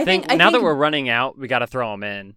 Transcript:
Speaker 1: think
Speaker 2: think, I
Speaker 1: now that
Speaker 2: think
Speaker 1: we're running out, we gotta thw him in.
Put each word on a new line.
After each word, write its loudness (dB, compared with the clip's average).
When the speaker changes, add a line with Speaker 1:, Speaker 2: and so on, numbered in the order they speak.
Speaker 1:
think 0
Speaker 2:
think, 0
I 2
Speaker 1:
now 6
that 2
Speaker 2:
think 0
Speaker 1:
we're 2
running 0
out, -2
we -10
gotta 0
thw -6
him -10
in. -10